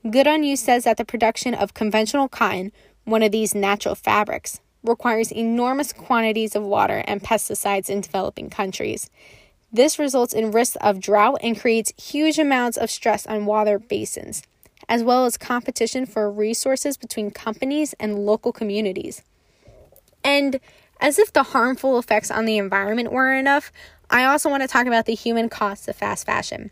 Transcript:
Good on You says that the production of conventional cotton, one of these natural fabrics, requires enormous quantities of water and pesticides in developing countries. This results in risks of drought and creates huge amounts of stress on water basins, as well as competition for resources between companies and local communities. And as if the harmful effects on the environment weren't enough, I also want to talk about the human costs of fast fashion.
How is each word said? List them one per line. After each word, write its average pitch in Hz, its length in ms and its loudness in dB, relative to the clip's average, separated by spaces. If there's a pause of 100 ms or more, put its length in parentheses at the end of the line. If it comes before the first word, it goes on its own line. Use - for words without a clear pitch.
Good 262 200 4
on 302 160 2
You 277 120 0
says 247 280 4
that 226 140 2
the 233 80 -4
production 226 500 0
of - 180 -4
conventional 220 540 0
cotton, 190 440 -2 (320)
one 220 200 2
of 214 80 4
these 220 240 0
natural 202 400 0
fabrics, - 640 -2 (240)
requires 226 480 0
enormous 240 600 -2
quantities 220 640 0
of 208 60 0
water 202 460 0
and 202 160 -6
pesticides 202 680 -2
in 196 120 -2
developing - 500 -6
countries. - 580 -6 (640)
This 262 240 4
results 262 340 0
in 220 200 -2
risks 233 260 0
of 202 220 0
drought 208 420 4
and 233 180 -2
creates 226 380 0
huge 302 400 0
amounts 262 400 2
of 233 140 -2
stress - 340 -2
on 208 220 -4
water 214 320 2
basins, - 640 -8 (440)
as 233 160 0
well 247 220 4
as 233 120 -2
competition 247 680 -4
for 214 260 -2
resources 233 680 -2
between 214 340 -8
companies 277 680 -4
and 208 280 -4
local 220 260 0
communities. 202 680 -6 (1000)
And 277 360 2 (420)
as 285 160 2
if 415 160 4
the 294 80 6
harmful 254 560 2
effects 220 320 0
on 226 160 0
the 220 140 0
environment 202 520 -2
weren't 262 280 2
enough, 277 320 2 (400)
I 254 140 4
also 294 260 4
want 277 100 0
to 262 60 -2
talk 247 180 2
about 226 220 2
the 233 80 -2
human 233 340 -2
costs 202 380 -4
of - 80 -6
fast 208 320 -6
fashion. - 440 -6